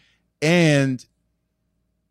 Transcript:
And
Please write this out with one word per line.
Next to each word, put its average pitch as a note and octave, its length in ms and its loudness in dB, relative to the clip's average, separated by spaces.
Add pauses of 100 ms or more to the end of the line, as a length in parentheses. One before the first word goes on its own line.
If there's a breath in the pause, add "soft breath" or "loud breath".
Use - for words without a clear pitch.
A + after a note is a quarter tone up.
(420)
And D3 640 0 (1040)